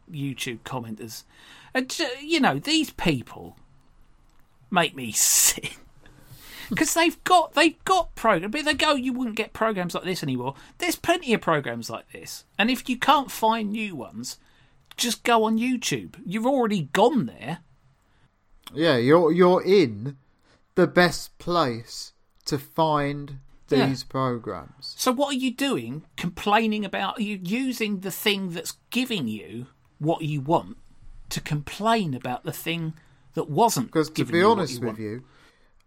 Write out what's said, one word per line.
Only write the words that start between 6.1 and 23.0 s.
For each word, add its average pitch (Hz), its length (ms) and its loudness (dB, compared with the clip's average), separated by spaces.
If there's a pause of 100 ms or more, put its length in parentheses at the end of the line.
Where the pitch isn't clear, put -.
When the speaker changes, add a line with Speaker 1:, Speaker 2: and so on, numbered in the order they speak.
Speaker 1:
'Cause - 200 0
they've 339 280 2
got, 330 320 4
they've 302 300 4
got 370 320 2
program-, 202 340 2
but 294 140 -4
they 302 100 0
go, 302 200 2
"You 262 180 -2
wouldn't 240 240 -4
get 214 160 -4
programs 190 420 -2
like 180 80 -4
this 170 220 -4
anymore." 127 320 -2 (220)
There's 349 180 -2
plenty 339 360 0
of 202 80 2
programs 127 480 -2
like 110 220 -10
this. - 340 -16 (140)
And 220 140 2
if - 160 -4
you 247 100 -2
can't 285 320 2
find 220 400 0
new 214 240 -6
ones, 110 420 -12 (600)
just - 260 -2
go 233 220 4
on 220 140 0
YouTube. 220 680 -2
You've 214 220 -4
already 220 460 2
gone 220 340 4
there. 123 320 -10 (1160)
Speaker 2:
Yeah, 151 220 4
you're, 147 340 6
you're 180 320 6
in 139 540 2 (580)
the 180 140 6
best - 500 2
place 139 760 -2 (320)
to 147 120 -2
find 143 800 -2 (320)